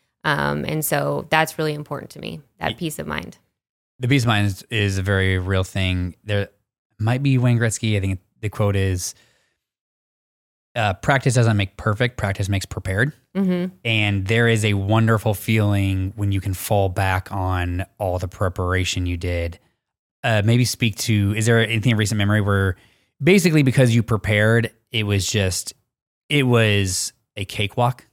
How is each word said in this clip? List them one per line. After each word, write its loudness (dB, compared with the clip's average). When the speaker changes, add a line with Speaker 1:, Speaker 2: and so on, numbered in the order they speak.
Speaker 1:
Um, -2
and -4
so -4
that's 0
really -4
important -12
to -20
me, -12
that -4
Speaker 2:
Y- -18
Speaker 1:
peace -8
of -12
mind. -10
Speaker 2:
The -4
peace 2
of 0
mind 2
is, -4
is 0
a -2
very 2
real -2
thing. -2
There -4
might 0
be 2
Wayne 4
Gretzky. 0
I 0
think -2
the -4
quote 0
is, -2
uh, 0
practice 0
doesn't 4
make -2
perfect, -2
practice -2
makes -2
prepared. -2
Speaker 1:
Mm-hmm. -2
Speaker 2:
And 0
there 2
is 2
a 2
wonderful 2
feeling 0
when -2
you -2
can -4
fall 0
back -2
on -4
all -4
the -6
preparation -4
you -4
did. -4
Uh, 2
maybe 4
speak -2
to, 0
is 0
there 6
anything 2
in 2
recent 0
memory 2
where 2
basically 4
because 4
you 4
prepared, 2
it -2
was 0
just, -2
it 2
was 2
a -8
cakewalk? -4